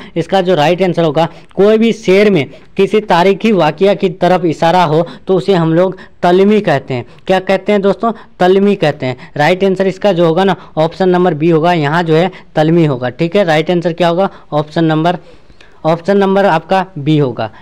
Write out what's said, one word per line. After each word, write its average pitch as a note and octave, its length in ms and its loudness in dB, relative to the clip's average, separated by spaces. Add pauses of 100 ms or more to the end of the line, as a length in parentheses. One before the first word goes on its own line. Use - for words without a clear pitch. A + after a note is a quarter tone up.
(160)
इसका F#3+ 260 -2
जो F#3 140 0
right E3 280 0
answer E3+ 200 -2
होगा D#3 240 0 (280)
कोई G#3 220 4
भी A3 160 2
शेर G3+ 380 2
में D#3+ 140 0 (320)
किसी G3 240 2
तारीखी G3 500 2
वाकया F3 420 2
की F#3+ 160 -2
तरफ F3 360 0
इशारा E3 380 0
हो D#3+ 220 0 (220)
तो F#3 80 0
उसे F#3+ 180 0
हम D#3+ 200 0
लोग F3+ 240 0 (260)
तलमी G3 380 4
कहते C#3 320 -2
हैं। A#2+ 120 -6 (220)
क्या F#3 120 2
कहते F#3+ 320 -2
हैं G#3 100 2
दोस्तों? G3+ 300 -2 (280)
तलमी G3 360 2
कहते D3+ 300 -4
हैं। B2+ 320 -8
Right F3+ 260 0
answer F#3+ 240 0
इसका G3 260 -2
जो E3+ 120 2
होगा E3 180 0
ना F#3+ 120 0 (220)
ऑप्शन E3 320 0
नंबर F3+ 240 2
बी D#3 160 0
होगा, E3 240 2
यहाँ D#3+ 300 -2
जो D#3+ 120 0
है F3+ 160 0 (240)
तलमी E3 300 2
होगा, B2 240 -2
ठीक E3 260 -4
है। G3+ 80 2
Right D#3+ 280 0
answer F3 220 -2
क्या E3+ 140 -2
होगा? F3+ 220 0 (240)
Option D3+ 320 -2
number, D#3+ 320 0 (680)
option E3+ 320 0
number G3 280 2
आपका F3+ 400 0 (120)
B D3+ 200 0
होगा, A#2+ 320 -2 (120)